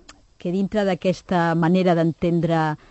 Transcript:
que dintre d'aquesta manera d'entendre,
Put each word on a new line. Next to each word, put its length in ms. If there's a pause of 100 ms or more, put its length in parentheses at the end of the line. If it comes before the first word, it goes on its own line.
(380)
que 160
dintre 320
d'aquesta 720
manera 400
d'entendre, 800 (140)